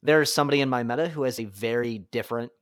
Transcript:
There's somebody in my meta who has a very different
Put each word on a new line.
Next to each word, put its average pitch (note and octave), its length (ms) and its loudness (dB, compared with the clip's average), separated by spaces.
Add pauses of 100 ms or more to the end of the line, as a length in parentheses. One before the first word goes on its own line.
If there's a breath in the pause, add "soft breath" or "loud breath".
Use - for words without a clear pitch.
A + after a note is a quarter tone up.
There's D3+ 320 4
somebody C#3+ 260 2
in C#3 80 2
my B2 160 0
meta B2+ 240 -2
who D#3 160 -4
has B2 160 -2
a A2+ 60 -6
very A2+ 540 -4
different A#2 520 -6 (100)